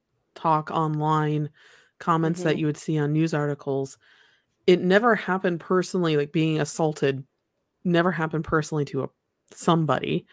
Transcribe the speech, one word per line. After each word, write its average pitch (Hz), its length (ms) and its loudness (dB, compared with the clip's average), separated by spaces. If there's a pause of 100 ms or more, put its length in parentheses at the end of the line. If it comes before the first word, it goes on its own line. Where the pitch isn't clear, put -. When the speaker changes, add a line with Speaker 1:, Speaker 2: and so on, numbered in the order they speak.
(360)
Speaker 1:
talk 156 360 0
online, 151 800 0 (500)
comments 170 440 0
that 165 60 0
Speaker 2:
Mm-hmm. 151 100 0
Speaker 1:
you 156 60 -2
would 151 120 -2
see 156 220 -2
on 147 140 0
news 160 200 0
articles, 139 640 -4 (720)
it 180 140 6
never 202 340 4
happened 185 460 -2
personally, 180 560 0
like, 147 160 -2
being 160 260 2
assaulted 147 640 -2 (640)
never 175 260 2
happened 160 320 -4
personally 151 420 -2
to 135 180 -4
a, 139 60 -6 (440)
somebody. 160 800 0